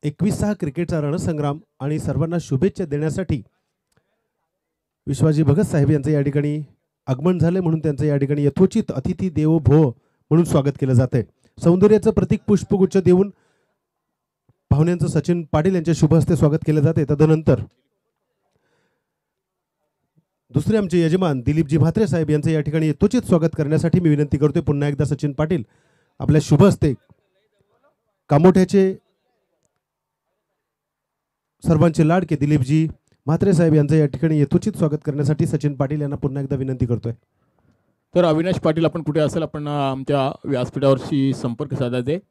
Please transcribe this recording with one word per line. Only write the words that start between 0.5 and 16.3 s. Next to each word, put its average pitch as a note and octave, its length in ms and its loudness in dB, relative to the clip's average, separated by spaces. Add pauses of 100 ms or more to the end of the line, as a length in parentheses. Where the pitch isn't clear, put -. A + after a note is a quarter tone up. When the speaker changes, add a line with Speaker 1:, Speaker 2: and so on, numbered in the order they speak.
Speaker 1:
क्रिकेटचा E3 480 -6
रणसंग्राम D3 580 -4 (220)
आणि D3 180 -4
सर्वांना D3 420 -4
शुभेच्छा F3 440 -2
देण्यासाठी D3+ 580 -4 (1600)
विश्वासजी D3+ 360 0
भगत C#3+ 180 2
साहेब D3+ 300 0
यांचं D3 200 0
या D3 120 0
ठिकाणी D3 400 -2 (440)
आगमन D3+ 320 -2
झाले, E3+ 220 0
म्हणून D#3+ 200 -2
त्यांचं D3+ 240 -4
या D3 120 0
ठिकाणी C#3+ 280 -2
यथोचित F#3+ 400 2 (100)
अतिथी F3+ 360 -4
देवो D#3 280 0
भव C#3+ 240 4 (480)
म्हणून E3 140 4
स्वागत C#3+ 360 0
केलं C3 120 0
जातंय. B2 300 2 (400)
सौंदर्याचं G3+ 480 4
प्रतीक G3+ 360 0
पुष्पगुच्छ G3 500 2
देऊन F#3 340 2 (1400)
पाहुण्यांचं E3 360 2
सचिन E3 460 -2
पाटील E3 220 0
यांच्या E3 200 0
शुभ D#3+ 200 2
हस्ते E3 220 2